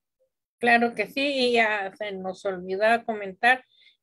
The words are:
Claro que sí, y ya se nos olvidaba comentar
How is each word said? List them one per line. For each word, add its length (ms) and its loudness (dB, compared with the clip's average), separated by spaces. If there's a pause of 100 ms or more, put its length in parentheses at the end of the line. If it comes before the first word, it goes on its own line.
(600)
Claro 360 2
que 120 -4
sí, 140 -6
y 320 0
ya 440 0
se 160 -8
nos 320 -8
olvidaba 580 0
comentar 640 0 (380)